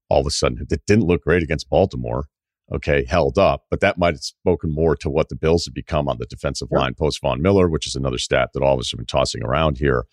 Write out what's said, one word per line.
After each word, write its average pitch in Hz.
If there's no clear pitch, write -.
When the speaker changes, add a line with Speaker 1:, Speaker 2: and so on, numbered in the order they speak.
Speaker 1:
all 73
of 69
a 73
sudden, 62
that 82
didn't 104
look 82
great 85
against 76
Baltimore, 67
okay, 71
held 71
up. 82
But 85
that 98
might 87
have 69
spoken -
more 78
to 76
what 76
the -
Bills 82
have 65
become 73
on 64
the 60
defensive 67
Speaker 2:
Yep. 71
Speaker 1:
line 65
post 76
Von 65
Miller, 92
which 78
is -
another 67
stat 65
that 67
all 67
of 65
us 60
have 60
been 60
tossing 65
around 69
here. 67